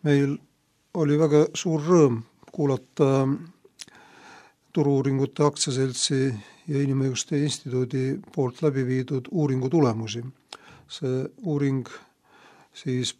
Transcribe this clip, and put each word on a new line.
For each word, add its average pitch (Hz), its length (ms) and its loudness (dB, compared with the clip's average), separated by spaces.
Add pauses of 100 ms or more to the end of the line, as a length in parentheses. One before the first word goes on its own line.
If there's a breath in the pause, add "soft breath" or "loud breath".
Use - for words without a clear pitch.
Meil 143 320 2 (560)
oli 147 240 2
väga 151 300 4 (100)
suur 160 240 -2
rõõm 147 400 6 (320)
kuulata 135 720 0 (1500 loud breath)
Turu-uuringute 139 680 0
Aktsiaseltsi 135 840 0 (420 loud breath)
ja 143 160 0
Inimõiguste 135 560 -2
Instituudi 131 680 -2 (240)
poolt 127 260 -4
läbi 135 240 0
viidud 127 480 -4
uuringu 135 400 0
tulemusi. 113 480 2 (680 loud breath)
See 131 300 -4 (260)
uuring 139 400 -2 (880 loud breath)
siis 127 460 -4